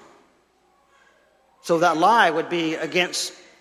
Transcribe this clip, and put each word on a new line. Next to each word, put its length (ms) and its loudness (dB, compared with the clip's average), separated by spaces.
So 160 0
that 180 2
lie 320 4
would 220 -4
be 240 -4
against 580 -4